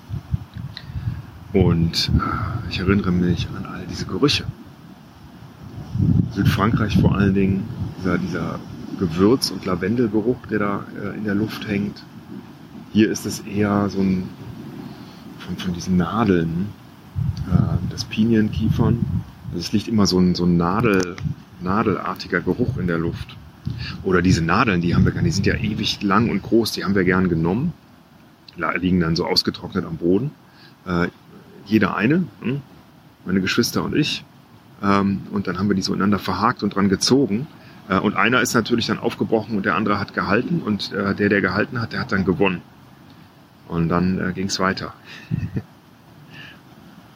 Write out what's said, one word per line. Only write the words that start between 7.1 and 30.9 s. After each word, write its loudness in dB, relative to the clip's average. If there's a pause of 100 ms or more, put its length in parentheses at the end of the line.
allen 4
Dingen, 2 (360)
dieser, 0
dieser -4 (380)
Gewürz- 4
und -8
Lavendelgeruch, 0
der 0
da, -2 (200)
äh, -8
in -6
der 0
Luft -4
hängt. -4 (880)
Hier 0
ist -8
es -8
eher -2
so -6
ein, -2 (1120)
von, -10
von -6
diesen -2
Nadeln, 2 (800)
äh, 4 (120)
das -8
Pinienkiefern. 2 (440)
Also -6
es -8
liegt 0
immer 4
so 4
ein, 4
so 0
ein 4
Nadel-, 2 (460)
nadelartiger -2
Geruch 0
in -2
der 0
Luft. -4 (680)
Oder 4
diese 4
Nadeln, 2
die 2
haben 6
wir 4
gar -4
nicht, 2
die 0
sind 0
ja 2
ewig -2
lang 2
und -2
groß, 2
die -6
haben 0
wir 4
gern 4
genommen, 0 (880)
la-, -2
liegen 2
dann 2
so 0
ausgetrocknet -2
am -8
Boden. 2 (540)
Äh, 2 (580)